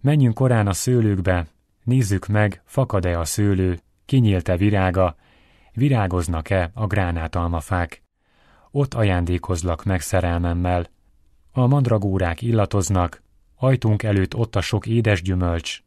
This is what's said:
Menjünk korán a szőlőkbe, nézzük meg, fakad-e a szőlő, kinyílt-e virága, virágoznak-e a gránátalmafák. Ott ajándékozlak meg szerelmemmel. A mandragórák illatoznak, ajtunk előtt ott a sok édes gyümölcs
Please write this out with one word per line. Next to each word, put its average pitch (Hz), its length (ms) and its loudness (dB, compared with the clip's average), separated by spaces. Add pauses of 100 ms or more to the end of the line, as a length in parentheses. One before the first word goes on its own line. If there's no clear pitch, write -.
Menjünk 135 320 4
korán 117 340 2
a 98 60 0
szőlőkbe, 95 720 0 (360)
nézzük 113 440 0
meg, 104 380 0
fakad-e 92 540 -2
a 82 60 -4
szőlő, 92 540 0 (260)
kinyílt-e 98 520 2
virága, 92 580 2 (580)
virágoznak-e 92 1000 0
a 110 140 -4
gránátalmafák. 85 1160 -4 (680)
Ott 139 220 -2
ajándékozlak 87 920 -2
meg 95 180 -2
szerelmemmel. 87 840 -2 (640)
A 127 160 2
mandragórák 104 760 2
illatoznak, 101 800 0 (340)
ajtunk 127 480 0
előtt 98 320 0
ott 113 200 -4
a 101 60 0
sok - 240 -2
édes 110 360 2
gyümölcs 87 640 -2